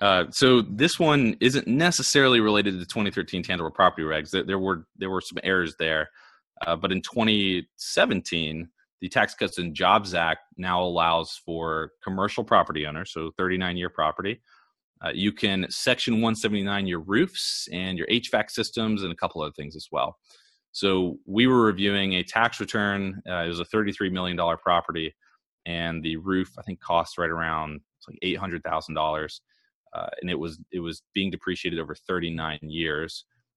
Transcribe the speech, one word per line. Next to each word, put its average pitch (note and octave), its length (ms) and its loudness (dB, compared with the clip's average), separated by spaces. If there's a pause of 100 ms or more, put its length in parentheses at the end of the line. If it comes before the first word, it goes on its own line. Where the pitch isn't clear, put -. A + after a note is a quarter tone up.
Uh, F#2+ 300 6
so B2+ 300 6
this A2+ 360 0
one D3 440 4
isn't B2+ 260 4
necessarily C3+ 720 4
related G#2 320 4
to F#2 60 -2
the F2+ 80 -8
twenty G#2 260 -2
thirteen F2+ 320 -4
tangible F2 260 -2
property F2 340 4
regs. D#2 280 -2
There, F#2 120 0
there F#2+ 160 0
were, F#2+ 280 -2 (100)
there F#2+ 120 -4
were F#2 120 -2
some - 220 -10
errors F2+ 340 0
there. D#2+ 320 0 (560)
Uh, E2+ 100 0
but F2+ 160 -2
in F#2 100 0
twenty G2+ 680 0 (100)
seventeen, E2+ 920 -2 (320)
the F#2 80 -6
Tax A2 240 2
Cuts - 240 -4
and F2 160 -4
Jobs F#2 400 2
Act E2 280 0 (160)
now F2+ 240 -2
allows E2+ 640 0
for D#2+ 460 -4 (100)
commercial G2 440 -2
property D#2 400 4
owners, D#2+ 260 -8
so D#2+ 260 -6
thirty-nine F#2 400 -2
year F2 120 -4
property, F2 520 -2 (600)
uh, E2+ 120 4
you G2+ 180 2
can G2 380 0
Section A#2+ 500 0
one A2+ 160 2
seventy-nine G2+ 500 -2
your F2 140 -2
roofs G#2+ 720 -2
and F#2 260 -4
your E2 120 -4
H A#2+ 200 2
vac G#2+ 200 0
systems A2 540 -2
and F2 100 -4
a - 20 -14
couple E2+ 260 -4
other D2+ 120 -6
things D2+ 240 -12
as D2+ 120 -16
well. C#2 280 -4 (560)
So F#2 520 0
we A2 220 4
were B2+ 160 6
reviewing G2 520 2
a F2+ 80 0
tax A2+ 360 0
return. G2 640 -2
Uh, F2 200 -4
it - 20 -4
was E2+ 140 -4
a E2+ 40 -6
thirty-three G2+ 440 0
million F2+ 260 -4
dollar E2+ 220 0
property, E2 580 0 (500)
and E2 380 -4
the D#2+ 140 -4
roof, F#2 320 0 (100)
I - 40 -14
think, F#2 180 -10
cost E2+ 360 0
right E2+ 120 0
around, D#2+ 500 -4 (200)
it's - 100 -20
like - 120 -20
eight F2+ 160 0
hundred F2+ 280 -6
thousand D#2+ 300 -4
dollars, D#2 440 -2 (540)
uh, G1+ 140 -8 (120)
and F2 100 -6
it E2+ 80 -2
was, D#2+ 220 -6 (140)
it F2+ 80 -4
was E2 220 -8 (100)
being G2 180 0
depreciated E2+ 480 -6
over D#2+ 160 -8
thirty-nine E2 680 -4
years. D#2+ 600 -6 (340)